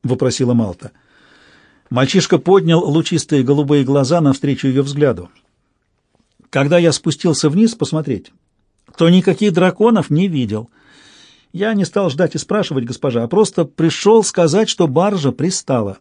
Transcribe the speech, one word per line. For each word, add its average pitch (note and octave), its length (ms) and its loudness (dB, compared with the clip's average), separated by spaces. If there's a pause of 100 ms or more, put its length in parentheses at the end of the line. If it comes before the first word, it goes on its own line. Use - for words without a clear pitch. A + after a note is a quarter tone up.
вопросила B2 520 -2
Малта. A2 380 -4 (960)
Мальчишка C#3 480 0
поднял F3 420 2
лучистые D3+ 640 -2
голубые C#3+ 420 2
глаза C#3 360 0
навстречу C#3 480 0
её C3 140 0
взгляду. C#3 480 -4 (1200)
«Когда C#3+ 280 2
я E3+ 140 4
спустился D#3 580 -2
вниз A3 240 2
посмотреть, C#3+ 580 -6 (640)
то E3 120 2
никаких F#3 440 2
драконов F#3 580 2
не E3+ 180 0
видел. A#2 420 -6 (800)
Я G#3 220 -4
не G3+ 100 0
стал F#3+ 260 -2
ждать D3+ 240 -2
и D#3+ 40 -4
спрашивать, D#3+ 460 -4
госпожа, A#2 380 -4
а A#2 60 -6
просто F#3 360 0
пришёл G3 600 2
сказать, F3+ 440 0
что - 200 0
баржа D#3+ 440 0
пристала. B2+ 680 -4